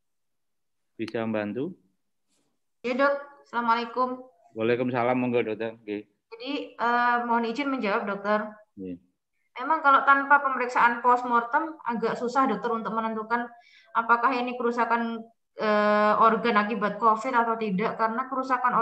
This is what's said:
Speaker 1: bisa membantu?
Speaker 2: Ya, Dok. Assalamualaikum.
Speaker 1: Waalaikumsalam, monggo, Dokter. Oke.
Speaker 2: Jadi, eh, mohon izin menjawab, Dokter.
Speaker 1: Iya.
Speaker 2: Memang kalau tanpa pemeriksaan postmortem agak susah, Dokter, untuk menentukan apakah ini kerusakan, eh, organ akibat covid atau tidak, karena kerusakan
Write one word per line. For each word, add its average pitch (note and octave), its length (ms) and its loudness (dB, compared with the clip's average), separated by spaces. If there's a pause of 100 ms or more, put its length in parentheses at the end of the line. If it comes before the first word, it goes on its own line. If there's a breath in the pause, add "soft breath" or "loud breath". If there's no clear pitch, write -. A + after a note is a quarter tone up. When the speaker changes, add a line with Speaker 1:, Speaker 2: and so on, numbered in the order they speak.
(1000)
Speaker 1:
bisa A#2 240 -6
membantu? A2 480 -4 (1120)
Speaker 2:
Ya, B3+ 160 -4
Dok. C#4 160 4 (320)
Assalamualaikum. A#3 800 -2 (320)
Speaker 1:
Waalaikumsalam, A#2+ 560 2
monggo, B2 320 0
Dokter. A2+ 320 -6
Oke. G#2 320 -8 (240)
Speaker 2:
Jadi, C#4 400 -8
eh, A#3+ 480 0
mohon A#3 240 0
izin C4+ 240 -4
menjawab, G#3+ 400 -2
Dokter. G#3 400 -2 (240)
Speaker 1:
Iya. F#3 240 -12 (640)
Speaker 2:
Memang D4+ 240 0
kalau C4+ 160 6
tanpa C#4 400 4
pemeriksaan B3 560 0
postmortem B3 880 2
agak A3+ 320 -4
susah, B3+ 320 2
Dokter, A3+ 240 -2
untuk G#3+ 160 -6
menentukan A3+ 560 -4 (480 soft breath)
apakah A#3 400 2
ini B3 240 -4
kerusakan, A#3 640 -2 (320)
eh, G#3 640 2
organ A3+ 480 4
akibat G#3 320 -2
covid A#3 400 2
atau A3+ 160 2
tidak, A3 480 -2
karena A#3 240 -2
kerusakan B3+ 560 0